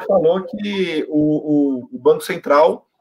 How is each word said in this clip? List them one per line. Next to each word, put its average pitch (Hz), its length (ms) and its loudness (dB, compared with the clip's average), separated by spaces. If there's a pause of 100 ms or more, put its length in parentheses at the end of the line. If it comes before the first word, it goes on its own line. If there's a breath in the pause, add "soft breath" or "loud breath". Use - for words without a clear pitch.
falou 185 380 2
que 196 640 -4
o, 151 720 0
o, - 80 -18
o 123 80 -12
Banco 156 240 2
Central, 170 600 0 (180)